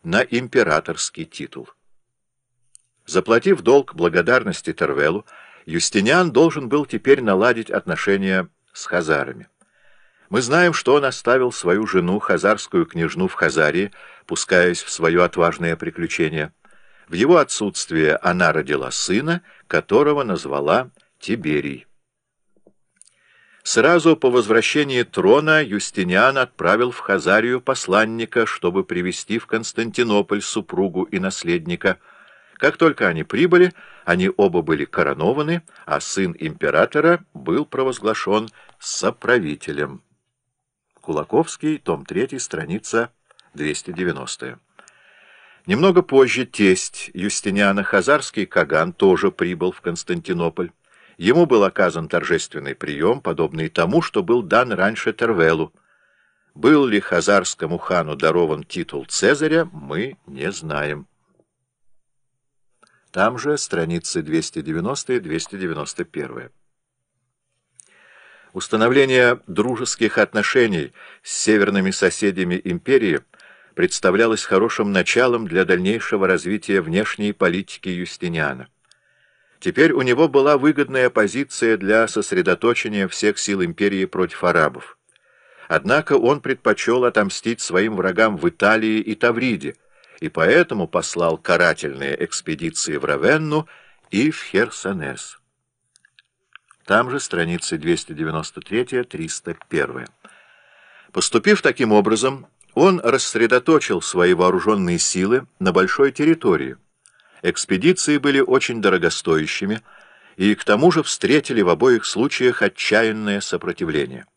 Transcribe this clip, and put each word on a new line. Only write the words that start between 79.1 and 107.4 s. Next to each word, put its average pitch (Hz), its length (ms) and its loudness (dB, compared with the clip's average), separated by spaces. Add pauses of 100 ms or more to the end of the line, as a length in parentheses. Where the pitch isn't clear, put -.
Теперь 156 320 2
у 151 100 0
него 127 260 4
была 143 280 4
выгодная 131 540 2
позиция 113 640 0
для 104 320 0
сосредоточения 101 1000 -2
всех - 320 -2
сил 98 240 -4
империи 95 440 -2
против 90 380 -4
арабов. 78 540 0 (720)
Однако 214 480 0
он 135 240 2
предпочёл 123 640 0
отомстить 113 560 -2
своим 101 360 -2
врагам 95 400 0
в 87 120 -2
Италии 110 520 2
и 110 140 -6
Тавриде, 117 640 -2 (440)
и - 80 -6
поэтому 101 600 2
послал 85 500 -2
карательные 76 840 -2
экспедиции 78 720 -6
в 67 80 -6
Равенну 147 640 0 (420)
и 127 200 0
в - 120 -12
Херсонес. 92 960 -6 (1500)
Там 117 260 2
же 135 100 -4
страницы 85 560 -4
двести 80 360 -4
девяносто 78 480 -8
третья, 123 440 -4
триста 80 520 -10 (120)
первая. 69 400 -4 (1040)
Поступив 120 480 2
таким 117 320 0
образом, 110 540 2 (280)
он 175 260 4
рассредоточил 117 1000 2
свои 90 340 2
вооружённые 90 640 2
силы 104 480 0 (120)
на 95 140 0
большой 95 400 2
территории. 101 640 0 (640)